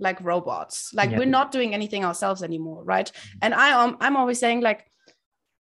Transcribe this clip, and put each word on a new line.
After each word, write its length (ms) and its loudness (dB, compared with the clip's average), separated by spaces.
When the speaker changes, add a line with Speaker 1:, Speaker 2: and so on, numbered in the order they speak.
Speaker 1:
like 200 -2
robots. 720 -4
Like, 200 2
Speaker 2:
Yeah. 60 2
Speaker 1:
we're 80 2
not 260 2
doing 220 0
anything 300 -4
ourselves 380 -2
anymore, 420 -8
right? 260 0
Speaker 2:
Mm-hmm. 320 -20
Speaker 1:
And 120 2
I, 180 6
um, 280 4
I'm 160 2
always 220 0
saying, 220 2
like, 300 0